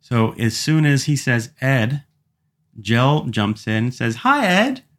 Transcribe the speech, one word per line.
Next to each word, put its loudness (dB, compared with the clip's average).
So 0
as -2
soon 0
as 2
he 0
says, -2
"Ed," 0
Jill 2
jumps -2
in 0
and -4
says, -4
"Hi, 0
Ed. 0